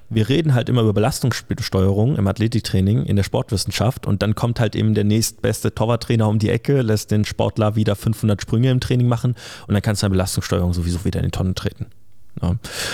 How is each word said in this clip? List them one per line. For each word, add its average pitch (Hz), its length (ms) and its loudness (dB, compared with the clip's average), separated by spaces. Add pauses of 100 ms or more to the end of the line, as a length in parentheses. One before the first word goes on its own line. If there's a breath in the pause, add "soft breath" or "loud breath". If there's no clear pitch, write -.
wir 110 180 2
reden 156 260 2
halt 117 140 0
immer 120 140 2
über 110 100 4
Belastungssteuerung 107 1200 0
im 98 100 0
Athletiktraining, 104 800 0
in 101 120 0
der 98 60 2
Sportwissenschaft - 840 -2
und 101 160 0
dann 107 120 2
kommt 120 260 -2
halt 110 160 0
eben 110 160 2
der 104 120 2
nächstbeste 110 680 0
Torwarttrainer 113 540 0
um 107 100 2
die 104 120 2
Ecke, 131 320 2
lässt 107 300 0
den 107 120 2
Sportler 107 520 0
wieder 107 200 0
fünfhundert 107 460 -2
Sprünge 120 280 0
im 127 100 2
Training 123 280 0
machen 120 280 0 (300 loud breath)
und - 80 -2
dann 101 80 2
kannst 104 200 0
du 107 40 2
eine 98 60 2
Belastungssteuerung 92 640 0
sowieso 87 320 -2
wieder 87 140 -2
in 90 60 -2
die 92 40 0
Tonne 95 240 -2
treten. - 320 -6 (560)
Ja. 87 120 0 (400 loud breath)